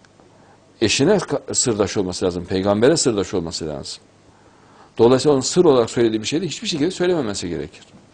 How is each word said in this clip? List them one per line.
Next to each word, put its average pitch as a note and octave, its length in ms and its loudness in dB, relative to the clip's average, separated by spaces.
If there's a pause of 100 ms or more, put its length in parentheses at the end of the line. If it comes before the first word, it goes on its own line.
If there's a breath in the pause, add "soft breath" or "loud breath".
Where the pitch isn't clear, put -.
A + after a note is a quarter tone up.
(800 soft breath)
Eşine C3 340 2
ka-, - 380 -4
sırdaş G#2 440 0
olması F2+ 280 -2
lazım, F2 200 -4
peygambere G2+ 520 2
sırdaş G#2 360 -2
olması E2 340 -4
lazım. - 360 -10 (960 soft breath)
Dolayısıyla B2+ 360 6
onun C3 80 2
sır F3+ 240 2
olarak B2+ 240 4
söylediği A2 320 0
bir A2 60 -8
şeyde E3+ 180 -4
hiçbir D#3 220 -8
şekilde F3 240 -2
söylememesi C#3 580 -2
gerekir. D2+ 340 -10 (300)